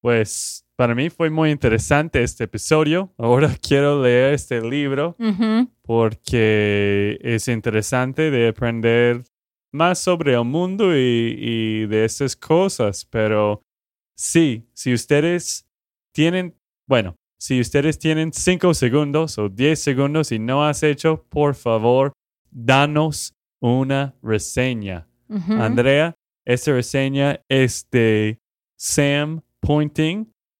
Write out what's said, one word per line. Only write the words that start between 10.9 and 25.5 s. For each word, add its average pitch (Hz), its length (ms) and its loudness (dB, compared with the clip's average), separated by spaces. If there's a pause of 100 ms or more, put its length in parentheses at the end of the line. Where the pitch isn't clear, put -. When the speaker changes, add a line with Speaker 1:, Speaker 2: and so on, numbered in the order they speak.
Speaker 1:
y, 117 420 0
y 110 480 -4
de 107 180 2
esas 127 320 -4
cosas. 160 720 -2
Pero 107 560 0 (540)
sí, 139 580 0
si - 180 -4
ustedes 151 720 -2 (460)
tienen, 175 440 -2 (320)
bueno, 107 280 0 (220)
si 127 220 -2
ustedes 143 380 0
tienen 156 340 0
cinco 180 420 0
segundos 147 640 0
o 104 100 -2
diez 131 340 0
segundos 143 500 0
y 110 60 -2
no 131 260 0
has 147 180 -2
hecho, 151 460 0
por 143 260 0
favor, 123 580 2 (380)
danos 147 840 0 (260)
una 131 600 0
reseña. 110 880 -4 (200)
Speaker 2:
Ujú. 202 260 -4